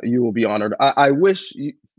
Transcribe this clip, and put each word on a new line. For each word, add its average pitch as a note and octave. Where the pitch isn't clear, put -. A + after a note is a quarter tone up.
you A#2+
will A2+
be A2+
honored. G#2
I, C3+
I C#3
wish F#3+
you, C#3+